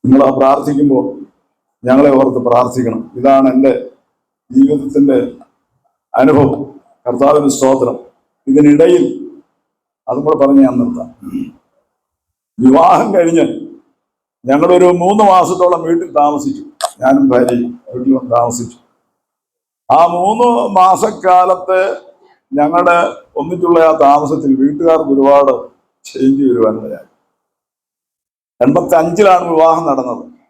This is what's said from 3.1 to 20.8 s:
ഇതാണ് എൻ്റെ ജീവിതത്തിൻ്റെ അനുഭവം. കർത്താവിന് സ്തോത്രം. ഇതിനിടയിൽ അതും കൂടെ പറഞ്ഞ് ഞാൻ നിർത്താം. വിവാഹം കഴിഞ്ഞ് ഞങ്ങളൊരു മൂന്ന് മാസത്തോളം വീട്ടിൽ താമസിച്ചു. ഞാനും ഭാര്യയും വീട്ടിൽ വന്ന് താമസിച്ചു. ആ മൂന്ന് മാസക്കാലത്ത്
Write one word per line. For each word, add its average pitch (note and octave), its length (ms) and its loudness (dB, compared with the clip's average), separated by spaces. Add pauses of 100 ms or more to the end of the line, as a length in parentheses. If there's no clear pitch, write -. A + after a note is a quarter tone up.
ഇതാണ് C3+ 340 2
എൻ്റെ C3 420 0 (600)
ജീവിതത്തിൻ്റെ C#3 840 0 (840)
അനുഭവം. C#3 640 0 (280)
കർത്താവിന് C#3 400 0
സ്തോത്രം. C3 500 -2 (480)
ഇതിനിടയിൽ D3 840 2 (800)
അതും C3 160 -6
കൂടെ D#3 120 0
പറഞ്ഞ് C#3 260 4
ഞാൻ B2 160 0
നിർത്താം. - 360 -6 (1500)
വിവാഹം E3+ 540 2
കഴിഞ്ഞ് E3 320 0 (1000)
ഞങ്ങളൊരു F3 380 2
മൂന്ന് F3+ 400 2
മാസത്തോളം F3+ 580 2
വീട്ടിൽ E3 300 -4
താമസിച്ചു. D3 500 -2 (380)
ഞാനും C3+ 280 2
ഭാര്യയും A#2+ 520 -2 (140)
വീട്ടിൽ C3 200 -2
വന്ന് B2 220 -4
താമസിച്ചു. A#2+ 420 -4 (1120)
ആ D#3+ 140 4
മൂന്ന് G#3 680 -2
മാസക്കാലത്ത് F#3 1200 0 (560)